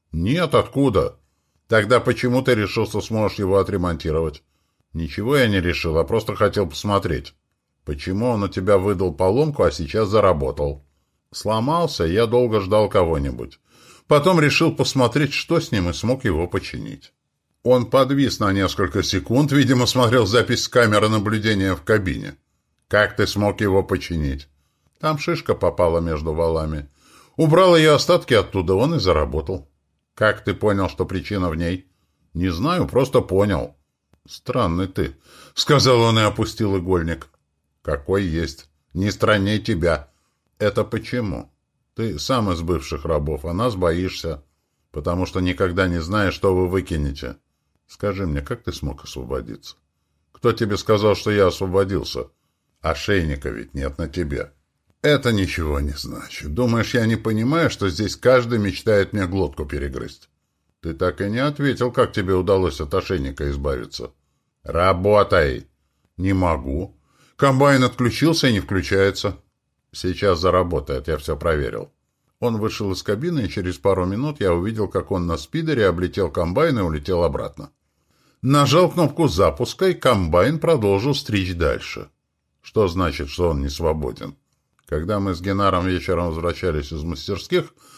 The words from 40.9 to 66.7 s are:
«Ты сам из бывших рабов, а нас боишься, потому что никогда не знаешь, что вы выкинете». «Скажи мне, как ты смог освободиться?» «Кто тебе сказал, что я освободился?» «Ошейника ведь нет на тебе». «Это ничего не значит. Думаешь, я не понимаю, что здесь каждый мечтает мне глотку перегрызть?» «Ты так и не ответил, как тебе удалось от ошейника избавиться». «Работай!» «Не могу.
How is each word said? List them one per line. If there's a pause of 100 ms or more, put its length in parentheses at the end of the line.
«Ты
сам
из
бывших
рабов,
а
нас
боишься, (480)
потому
что
никогда
не
знаешь,
что
вы
выкинете». (500)
«Скажи
мне,
как
ты
смог
освободиться?» (560)
«Кто
тебе
сказал,
что
я
освободился?» (520)
«Ошейника
ведь
нет
на
тебе». (520)
«Это
ничего
не
значит.
Думаешь,
я
не
понимаю,
что
здесь
каждый
мечтает
мне
глотку
перегрызть?» (520)
«Ты
так
и
не
ответил,
как
тебе
удалось
от
ошейника
избавиться». (520)
«Работай!» (500)
«Не
могу. (380)